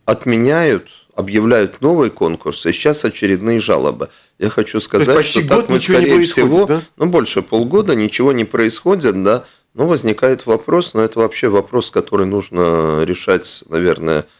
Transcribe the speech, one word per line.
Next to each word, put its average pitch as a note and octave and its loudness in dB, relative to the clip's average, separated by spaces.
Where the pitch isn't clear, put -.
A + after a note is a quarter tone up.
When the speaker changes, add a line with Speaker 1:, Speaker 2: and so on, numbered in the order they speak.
Speaker 1:
отменяют, A#2+ 0
объявляют G#2+ 0
новый D3 2
конкурс, - -4
и E2+ 0
сейчас D3 -2
очередные G#2+ 0
жалобы. C#2+ -2
Я G#2 -2
хочу - -4
Speaker 2:
То A2 -6
есть G#2+ -4
Speaker 1:
сказать, B2 2
Speaker 2:
почти - 0
Speaker 1:
что D3 -4
так A3+ 2
Speaker 2:
год A3+ -2
Speaker 1:
мы, - 2
Speaker 2:
ничего - 2
не - 4
Speaker 1:
скорее C#3+ 4
Speaker 2:
происходит, E3+ 2
Speaker 1:
всего, F#3+ 4
Speaker 2:
да? D#3+ 0
Speaker 1:
ну, D3+ 0
больше D#3 0
полгода C#3 0
ничего A#2 0
не A#2 0
происходит, A#2 0
да. A2 0
Но C#3 -2
возникает B2+ 0
вопрос, D#3 0
но A2 2
это A2+ -2
вообще A2+ -2
вопрос, G2+ 0
который G2 -2
нужно E2+ 0
решать, - -4
наверное, D#2+ -2